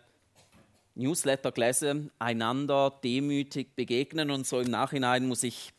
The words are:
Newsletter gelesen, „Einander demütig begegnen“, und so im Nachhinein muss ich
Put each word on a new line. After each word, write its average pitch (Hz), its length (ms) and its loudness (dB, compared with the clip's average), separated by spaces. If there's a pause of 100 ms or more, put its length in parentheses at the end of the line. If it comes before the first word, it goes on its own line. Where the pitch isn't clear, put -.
(960)
Newsletter 135 580 0
gelesen, 143 680 0
„Einander 135 840 2
demütig 139 720 -2
begegnen“, 143 580 -2
und 135 140 -4
so 123 140 0
im 127 100 0
Nachhinein 127 560 0
muss 127 180 -2
ich - 360 -8